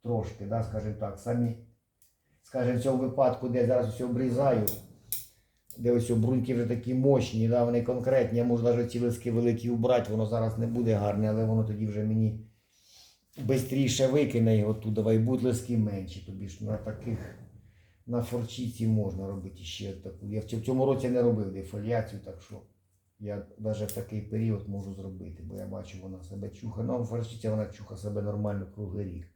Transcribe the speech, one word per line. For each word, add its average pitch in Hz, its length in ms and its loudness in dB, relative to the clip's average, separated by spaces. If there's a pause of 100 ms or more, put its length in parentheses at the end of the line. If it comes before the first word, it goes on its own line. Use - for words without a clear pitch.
трошки, 107 440 -2
да, 110 180 0
скажімо 107 360 -4
так. 104 200 -6
Самі, 120 380 0 (840)
скажімо, 123 360 0
в - 20 -2
цьому 131 220 2
випадку, 127 460 2
де 123 120 2
я 113 60 4
зараз 110 220 4
усе 127 160 -4
обрізаю, 120 640 2 (1080)
де 120 140 2
ось 120 200 2
бруньки 120 420 2
вже 117 120 0
такі 120 280 -2
мощні, 127 540 4
да, 120 180 6
вони 120 180 2
конкретні, 123 540 2
я 120 60 4
можу 120 200 2
навіть 120 280 2
ці 120 80 -2
листки 120 320 0
великі 117 380 2
убрати, 117 420 2
воно 110 140 2
зараз 113 320 0
не 117 100 0
буде 117 280 2
гарне, 104 340 2
але 110 160 2
воно 110 180 4
тоді 107 220 -2
вже 107 180 -2
мені 110 360 2 (1040)
бистріше 131 600 2
викине 120 500 4
його 104 160 2
туди, 110 420 2
і 110 40 6
будуть 123 240 2
листки 120 340 0
менші. 98 480 -2
Тобі 98 220 -10
ж 104 180 -10
на 107 120 -4
таких, 107 640 -8 (680)
на 120 180 -2
форчиці 117 640 -4
можна 98 400 0
робити 95 300 -8
ще 95 360 -10
таку. 101 340 -12
Я 104 120 -2
в 107 40 -6
цьому, 113 180 -6
в 110 40 -8
цьому 131 200 2
році 127 240 2
не 123 120 2
робив 104 320 2
дефоліацію, 107 680 -4
так 85 200 -16
що 101 200 -18 (580)
я 104 260 -8 (120)
навіть 107 340 -2
в - 40 -8
такий - 260 -6
період 110 480 -2
можу 98 240 -6
зробити, 92 500 -12
бо 87 120 -10
я 98 120 -8
бачу, 98 340 -10
вона 92 200 -12
себе 101 280 -10
чуха. 110 340 -6
Ну, 123 220 -2
форчиця, 110 460 -4
вона 107 140 0
чуха - 320 -14
себе 104 240 -4
нормально 101 540 -2
круглий 98 300 -6
рік. 85 300 -10